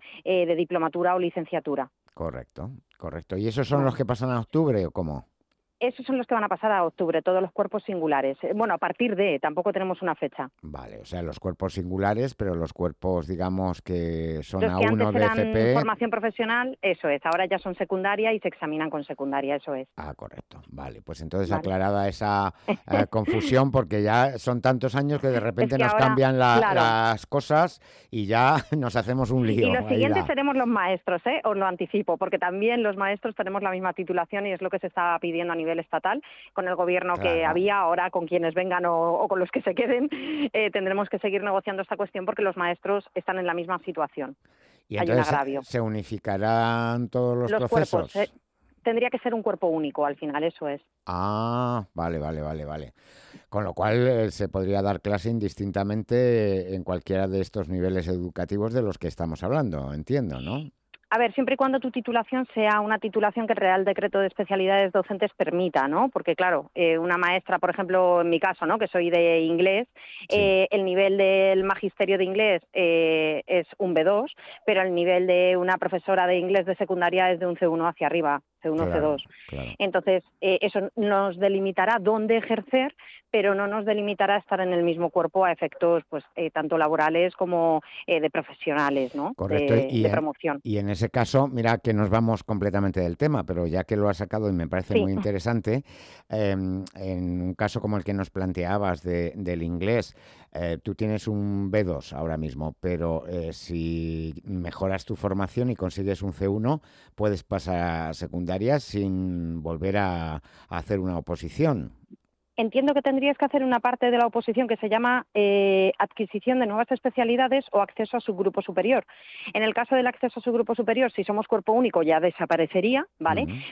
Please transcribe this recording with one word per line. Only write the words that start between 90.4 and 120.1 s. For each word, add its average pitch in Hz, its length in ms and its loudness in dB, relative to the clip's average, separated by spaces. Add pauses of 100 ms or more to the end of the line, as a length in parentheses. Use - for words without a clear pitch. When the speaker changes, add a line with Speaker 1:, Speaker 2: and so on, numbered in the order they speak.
Speaker 2:
y 107 140 -2
en 101 120 0
ese 104 200 0
caso, 131 380 2
mira 117 320 2
que 113 160 0
nos 104 160 2
vamos 113 320 2
completamente 98 580 0
del 87 160 0
tema, 147 260 0
pero 87 220 -2
ya 90 200 0
que 107 120 -2
lo 104 100 2
has 95 100 0
sacado 104 320 -4
y 95 40 0
me 85 140 -2
parece 90 260 -4
Speaker 1:
Sí. 104 80 2
Speaker 2:
muy 98 120 0
interesante, 107 720 -2 (460)
em, 95 560 -2 (100)
en 90 460 -4
un 90 140 -4
caso 107 260 -2
como 104 160 -2
el 92 60 -4
que 104 100 -4
nos 98 160 -2
planteabas 92 720 -2
de, 87 340 -2
del 87 280 -4
inglés, 92 520 -2 (380)
eh, 85 280 -4
tú 101 120 -6
tienes 107 340 -2
un 101 440 -2
B 107 120 2
dos 80 300 -4
ahora 80 240 -4
mismo, 76 420 -6
pero, 82 480 -2
eh, 85 240 -6
si 82 800 -6 (120)
mejoras 95 600 -6
tu 107 100 -8
formación 101 560 -2
y 110 40 -4
consigues 95 460 -4
un 98 120 -6
C 98 140 -4
uno, 110 340 -2 (340)
puedes 104 280 -2
pasar 87 640 -4
a 80 40 -8
secundaria 92 680 -2
sin 92 840 -4
volver 82 340 -2
a, 85 380 -2
a 76 60 -8 (280)
hacer 87 300 -4
una 90 180 -2
oposición. 82 720 -2 (640)
Speaker 1:
Entiendo 262 380 0
que 277 80 2
tendrías 269 340 0
que 294 100 0
hacer 277 180 0
una 254 160 2
parte 247 320 2
de 240 80 4
la 240 80 4
oposición 233 400 0
que 220 100 0
se 214 100 -4
llama, 240 460 2
eh, 196 640 4
adquisición 214 640 -2
de 240 80 2
nuevas 220 240 -2
especialidades 254 800 2
o 202 100 4
acceso 214 360 -4
a - 20 0
subgrupo 190 420 -2
superior. 196 460 0 (480)
En 214 80 0
el 220 100 0
caso 240 220 0
del 247 100 4
acceso 247 340 -2